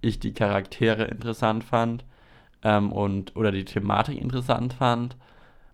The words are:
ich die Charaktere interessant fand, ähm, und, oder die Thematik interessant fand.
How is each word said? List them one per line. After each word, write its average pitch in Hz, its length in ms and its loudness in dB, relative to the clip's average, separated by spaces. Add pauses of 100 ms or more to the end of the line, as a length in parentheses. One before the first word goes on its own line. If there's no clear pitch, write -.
ich 113 180 0
die - 160 -4
Charaktere 107 720 0
interessant 110 580 -2
fand, 117 420 0 (600)
ähm, 104 260 4
und, 98 460 -2
oder 107 160 2
die 95 120 -4
Thematik 104 560 0
interessant 123 540 -2
fand. 120 420 0 (580)